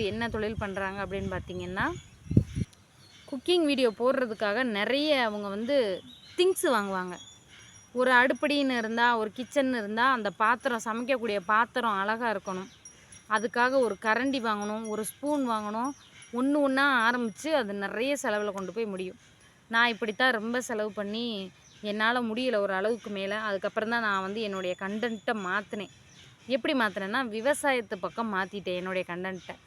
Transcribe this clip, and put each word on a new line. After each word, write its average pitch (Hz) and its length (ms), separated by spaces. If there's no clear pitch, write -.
என்ன 214 240
தொழில் 220 360
பண்றாங்க 196 400
அப்படின்னு 190 320
பார்த்தீங்கன்னா 180 500
குக்கிங் 330 420
வீடியோ 254 300
போடுறதுக்காக 240 640
நிறைய 269 460
அவங்க 208 240
வந்து 233 300
திங்ஸ் 359 280
வாங்குவாங்க. 185 400
ஒரு 254 200
அடுப்படின்னு 262 600
இருந்தா, 233 340
ஒரு 214 160
கிச்சன் 254 520
இருந்தா 220 280
அந்த 214 180
பாத்திரம், 220 580
சமைக்கக்கூடிய 226 580
பாத்திரம் 226 560
அழகா 226 320
இருக்கணும், 190 380
அதுக்காக 240 420
ஒரு 226 240
கரண்டி 247 420
வாங்கணும், 214 480
ஒரு 214 120
ஸ்பூன் 285 460
வாங்கணும், 220 400
ஒண்ணு 277 280
ஒண்ணா 269 180
ஆரம்பிச்சு 240 420
அது 208 140
நிறைய 202 400
செலவுல 208 300
கொண்டு 185 200
போய் 220 200
முடியும். 185 260
நான் 233 220
இப்படித்தான் 226 440
ரொம்ப 226 240
செலவு 214 320
பண்ணி 208 580
என்னால 226 320
முடியல 233 420
ஒரு 196 140
அளவுக்கு 214 320
மேல. 196 220
அதுக்கப்புறம் 208 460
தான் 233 140
நான் 196 180
வந்து 208 140
என்னுடைய 190 380
கண்டென்ட்டை 220 560
மாத்துனேன். 202 460
எப்படி 294 220
மாத்துனேன்னா 208 500
விவசாயத்து 233 720
பக்கம் 208 360
மாத்திட்டேன் 190 460
என்னுடைய 185 300
கண்டென்ட்டை. 180 460